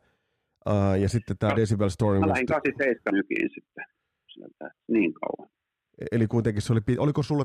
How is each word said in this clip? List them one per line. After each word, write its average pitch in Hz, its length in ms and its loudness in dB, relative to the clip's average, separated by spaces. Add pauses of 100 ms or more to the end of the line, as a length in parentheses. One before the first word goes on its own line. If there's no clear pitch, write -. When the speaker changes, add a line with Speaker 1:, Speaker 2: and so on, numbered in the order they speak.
(680)
Speaker 1:
ää, 98 300 2
ja 98 120 2
sitten 104 300 -2
tää 107 120 0
Speaker 2:
Ka-, - 60 0
Speaker 1:
Decibel 107 320 2
Storm. 98 320 2
Speaker 2:
Mä 95 80 4
lähdin 131 180 0
kahdeksankymmentäseitsemän 135 720 0
nykiin - 360 -2
sitten - 300 -18 (480)
sieltä, - 380 -18 (180)
niin 101 260 2
kauan. - 340 -10 (640)
Speaker 1:
Eli 113 140 2
kuitenkin 107 360 0
se - 100 -2
oli 113 80 2
pi-, 123 180 0
oliko 147 240 0
sulle 143 220 0